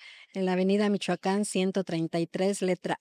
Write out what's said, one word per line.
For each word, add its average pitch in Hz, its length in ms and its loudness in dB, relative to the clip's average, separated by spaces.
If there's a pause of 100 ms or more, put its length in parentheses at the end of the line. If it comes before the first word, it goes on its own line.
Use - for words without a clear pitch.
(320)
En 190 140 -2
la 185 60 2
avenida 196 360 2
Michoacán, 196 560 0
ciento 190 400 0
treinta 165 360 -2
y 165 60 0
tres, 190 360 -2
letra 180 380 -2